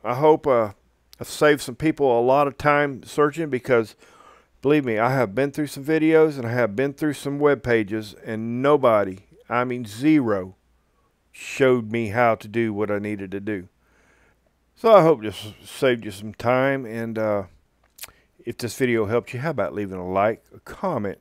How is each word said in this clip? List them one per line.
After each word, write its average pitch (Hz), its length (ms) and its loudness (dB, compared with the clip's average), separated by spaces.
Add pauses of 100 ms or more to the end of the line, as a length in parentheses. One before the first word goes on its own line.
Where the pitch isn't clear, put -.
I 120 120 -4
hope, 151 320 4
uh, 113 260 2 (460)
I've - 80 -10
saved 151 340 2
some 123 140 -10
people 143 420 0
a 117 40 2
lot 139 260 2
of 131 100 -8
time 147 460 0
searching, 151 460 -2
because 120 460 0 (640)
believe 143 240 2
me, 113 120 -2
I 120 140 2
have 117 240 -2
been 139 160 -2
through 151 160 -6
some 139 160 -14
videos 156 540 4
and 120 100 -6
I 113 40 -4
have 117 260 0
been 139 160 -2
through 151 200 -4
some 143 260 -8
web 143 220 2
pages, 110 540 -2 (100)
and 117 360 -6
nobody, 113 580 2 (300)
I 123 160 2
mean 123 180 -6
zero, 110 720 0 (760)
showed 127 600 0
me 117 160 -2
how 113 280 2
to 110 120 -18
do 110 260 -2
what 104 160 -4
I 104 100 -2
needed 101 320 -8
to 98 100 -6
do. 98 260 -8 (1080)
So 226 180 4
I 190 80 10
hope 156 200 4
this 104 320 -10 (100)
saved 123 420 -2
you 104 60 -10
some 104 220 -14
time, 131 520 0
and, 113 320 -8
uh, 107 260 -2 (1000)
if 117 120 -10
this 117 200 -8
video 117 280 0
helped 110 280 -4
you, 120 80 -10
how 160 80 -4
about 98 240 -4
leaving 95 260 -8
a 90 100 -8
like, 101 360 0 (100)
a - 60 -20
comment 123 600 -8